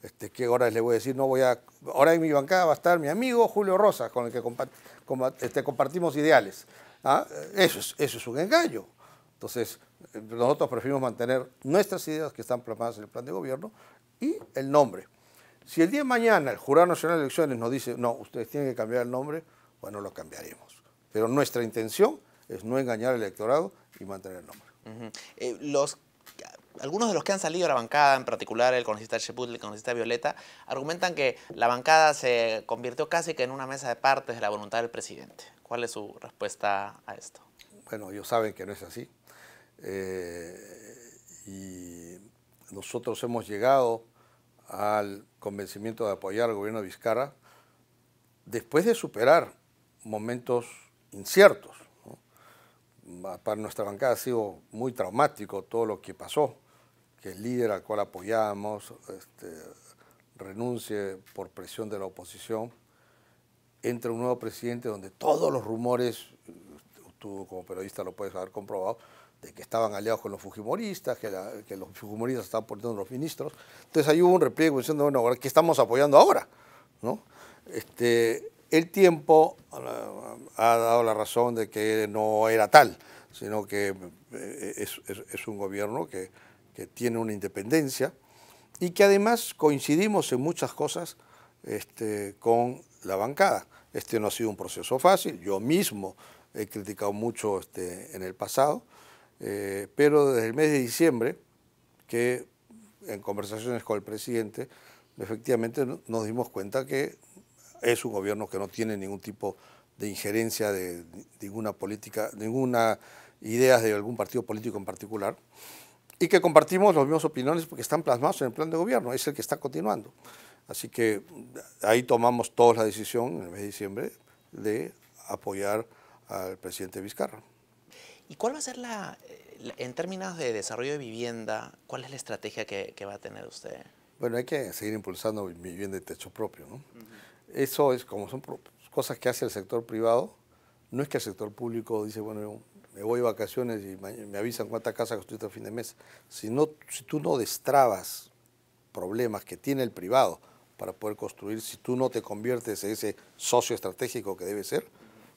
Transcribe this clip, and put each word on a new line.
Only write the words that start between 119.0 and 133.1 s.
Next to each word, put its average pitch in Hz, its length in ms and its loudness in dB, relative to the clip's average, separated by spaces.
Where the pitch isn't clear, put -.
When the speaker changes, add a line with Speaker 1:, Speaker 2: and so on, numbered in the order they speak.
Speaker 1:
es 135 140 -4
el 143 60 -4
que 117 80 -8
está 139 160 -2
continuando. 160 560 -4
Así - 220 -10
que 110 340 0
ahí 117 220 6
tomamos 120 500 4
todos 120 240 8
la 110 60 2
decisión 110 540 -2
en 98 60 -10
el 90 60 -12
mes 98 120 -12
de 104 40 -8
diciembre 101 460 -8
de 107 420 -4
apoyar 101 600 -4
al 95 300 -8
presidente 92 440 -10
Vizcarra. 104 400 -6
Speaker 2:
¿Y 151 60 -18
cuál 247 180 -2
va 302 60 -10
a - 20 -8
ser 254 160 -10
la, 233 400 -12
eh, - 340 -20
la, 123 160 -12
en 123 160 -8
términos 185 440 -8
de 127 160 -2
desarrollo 117 400 -6
de 151 60 -6
vivienda, 117 760 -8
cuál 127 180 -12
es 131 60 -16
la 135 40 -14
estrategia 110 500 -10
que, 98 300 -8
que 101 100 -12
va 101 100 -12